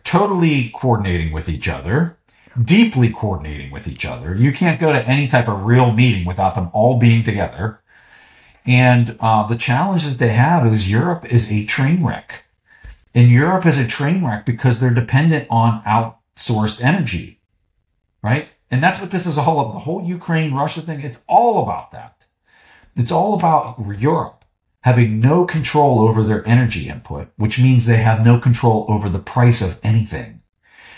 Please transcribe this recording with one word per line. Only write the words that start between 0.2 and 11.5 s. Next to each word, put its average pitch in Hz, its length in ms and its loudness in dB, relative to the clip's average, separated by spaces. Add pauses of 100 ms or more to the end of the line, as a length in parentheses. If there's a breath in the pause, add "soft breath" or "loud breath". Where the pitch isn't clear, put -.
coordinating 92 640 -2
with 78 160 -8
each 76 180 -6
other, 104 500 -4 (420 soft breath)
deeply 135 520 2
coordinating 76 580 -8
with 69 180 -14
each 69 180 -10
other. 65 280 -10
You 127 200 2
can't 156 260 0
go 156 140 2
to 120 120 0
any 135 220 0
type 120 220 0
of 98 160 -6
real 120 260 4
meeting 107 340 2
without 90 300 -2
them 90 160 -4
all 120 260 2
being 117 260 4
together. 101 580 -6 (840 soft breath)
And, 123 540 2
uh, 110 280 2
the 117 100 -2
challenge 151 480 -2
that 135 140 -6
they 120 100 2
have 131 360 2
is 110 240 0
Europe 165 420 -2
is 113 200 0